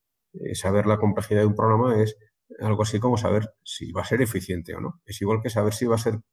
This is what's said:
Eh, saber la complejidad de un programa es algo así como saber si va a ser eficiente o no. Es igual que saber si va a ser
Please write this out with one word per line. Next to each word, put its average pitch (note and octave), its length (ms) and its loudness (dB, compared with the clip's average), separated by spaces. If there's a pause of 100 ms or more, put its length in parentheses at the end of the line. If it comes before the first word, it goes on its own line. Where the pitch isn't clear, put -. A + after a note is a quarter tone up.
(340)
Eh, - 220 -8
saber G2+ 300 0
la G#2+ 120 2
complejidad G#2 440 0
de G#2+ 60 4
un G#2+ 80 2
programa A2 460 2
es G#2+ 140 0 (440)
algo G#2+ 240 0
así G#2+ 160 0
como A#2+ 180 2
saber G#2+ 360 0 (100)
si - 280 -12
va F2+ 100 -6
a - 40 -4
ser A#2+ 160 2
eficiente F#2 540 -4
o F2 40 -10
no. - 260 -8
Es - 160 -10
igual A2 200 0
que A#2+ 80 -4
saber G#2+ 240 0
si B2 120 -2
va A#2 100 4
a A2 40 2
ser A2 200 -2 (140)